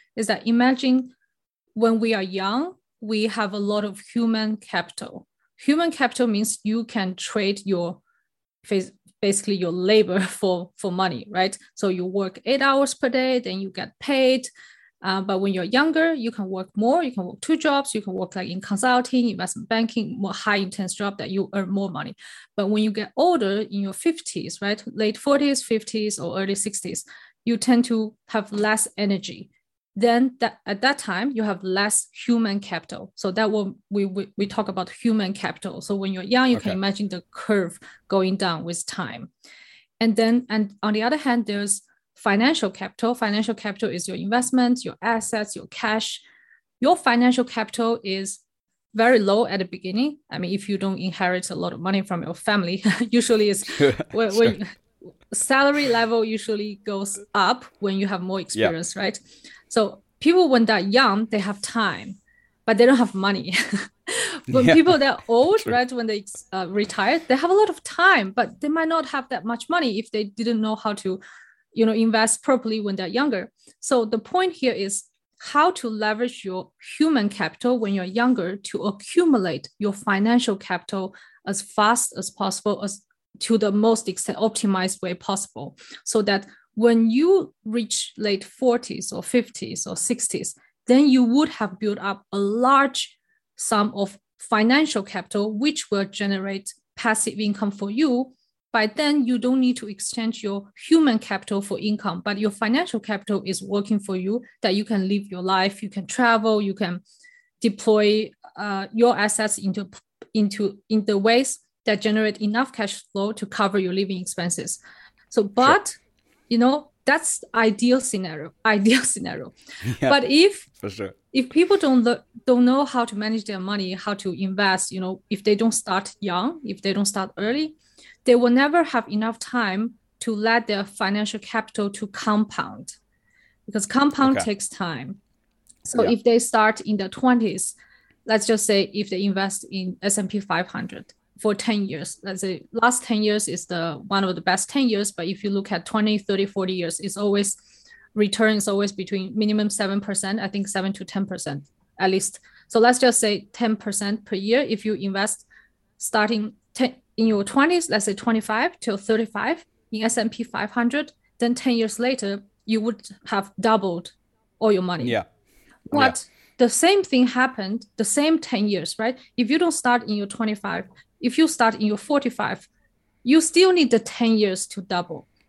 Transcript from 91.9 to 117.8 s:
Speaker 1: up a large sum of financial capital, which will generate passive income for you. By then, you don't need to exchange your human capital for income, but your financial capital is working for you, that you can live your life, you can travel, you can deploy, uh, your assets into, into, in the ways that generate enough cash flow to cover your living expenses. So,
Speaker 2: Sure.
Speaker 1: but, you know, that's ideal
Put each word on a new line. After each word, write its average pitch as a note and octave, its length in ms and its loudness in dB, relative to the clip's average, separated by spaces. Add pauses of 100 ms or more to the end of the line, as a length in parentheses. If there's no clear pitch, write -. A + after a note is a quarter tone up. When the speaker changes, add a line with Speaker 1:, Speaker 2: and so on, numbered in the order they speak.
Speaker 1:
up G3 240 -6 (100)
a G3 60 -4
large B3+ 800 2 (380)
sum G#3+ 400 0
of G3 220 -4 (200)
financial A#3+ 640 2
capital, G#3 500 -4
which D4 380 -2
will G3 140 0
generate G3 680 -6 (220)
passive A3 440 -2
income G#3 320 -2
for G3+ 200 -6
you. B3+ 420 0 (400)
By G#3+ 140 2
then, D4 400 2
you B3 120 0
don't B3+ 220 2
need B3 180 2
to G#3 100 -12
exchange A3 540 -6
your G3+ 280 -6 (160)
human D4+ 320 4
capital G3 440 -4
for - 160 -6
income, G#3 440 -4
but G3+ 160 -4
your G#3+ 120 0
financial A3+ 500 0
capital G3+ 460 -4
is G3 160 -6
working G3+ 360 -2
for G3 180 -6
you, G3+ 260 -4 (180)
that F#3+ 140 0
you G#3 100 -4
can G3 240 -2
live G3+ 200 -2
your F#3 120 -10
life, F#3+ 420 0
you G#3+ 60 -10
can F#3+ 180 -8
travel, A3+ 540 2
you G3 140 -2
can F3+ 260 -4 (640)
deploy, G#3+ 680 2 (260)
uh, G3 360 -6
your A#3 240 4
assets G#3 400 0
into, G3 320 -4 (460)
into, G3+ 440 0 (120)
in G#3+ 160 2
the G3+ 100 2
ways A3+ 440 2 (260)
that G#3 160 0
generate G#3+ 400 0
enough A3+ 300 0
cash G3+ 300 -6 (100)
flow G3+ 200 -4
to G#3 140 -8
cover G3+ 320 0
your F#3 160 -2
living F#3+ 260 -2
expenses. F3+ 580 -6 (520)
So, A3 120 2
Speaker 2:
Sure. G3+ 60 0
Speaker 1:
but, C4+ 480 4 (540)
you A#3 80 2
know, C4+ 320 4 (160)
that's - 380 0 (100)
ideal A3+ 460 4